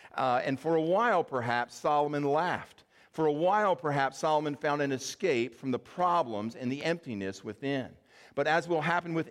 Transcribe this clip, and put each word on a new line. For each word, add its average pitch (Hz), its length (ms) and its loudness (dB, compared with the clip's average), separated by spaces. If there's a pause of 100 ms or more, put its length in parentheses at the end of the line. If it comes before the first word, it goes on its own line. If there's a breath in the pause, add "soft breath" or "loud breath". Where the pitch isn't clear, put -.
(160 loud breath)
Uh, 127 280 2
and 135 140 -2
for 160 160 0
a 160 80 4
while, 190 400 2
perhaps, 120 540 -2
Solomon 147 480 0
laughed. 147 580 -2 (300 soft breath)
For 160 140 0
a 147 60 4
while, 185 440 2
perhaps, 143 420 0
Solomon 151 380 0
found 147 260 0
an 139 80 0
escape 131 640 -2
from 135 160 -6
the 120 80 0
problems 120 800 0
and 123 140 -4
the 143 120 -6
emptiness 104 640 -4
within. 131 460 -6 (460 loud breath)
But 143 100 0
as 170 220 0
will 165 120 0
happen 170 320 -2
with 160 180 -2